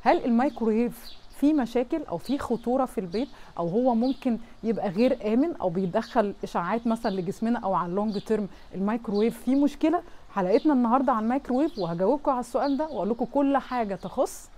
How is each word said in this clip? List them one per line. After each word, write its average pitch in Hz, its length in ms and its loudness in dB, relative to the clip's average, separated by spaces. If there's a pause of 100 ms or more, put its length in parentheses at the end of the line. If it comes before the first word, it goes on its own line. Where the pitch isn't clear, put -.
هل - 240 4
الميكروويف 233 960 0 (180)
في 294 140 4
مشاكل 262 500 0
او - 140 -6
في 262 200 -2
خطوره 247 480 0
في - 120 -6
البيت، 196 300 -2 (300)
او 170 100 -2
هو 240 280 2
ممكن 247 420 0 (260)
يبقى 202 260 0
غير 220 440 2
امن، 294 220 2
او - 140 -2
بيدخل 196 640 0 (100)
اشعاعات 208 440 -2
مثلًا 226 240 0
لجسمنا، 196 480 -2
او 190 140 -2
على 175 160 0
اللونج 202 280 -2
term 208 300 -2 (280)
الميكروويف 214 680 0
فيه 254 120 2
مشكله؟ 311 460 2 (340)
حلقتنا 277 380 4
النهارده 247 400 4
عن 214 100 0
الميكروويف، 262 560 0
وهجاوبكم 190 520 0
على 247 80 2
السؤال 262 380 0
ده 302 80 0
واقول 214 240 -4
لكم 233 160 -2
كل 277 320 2
حاجه 233 380 -2
تخص - 640 -4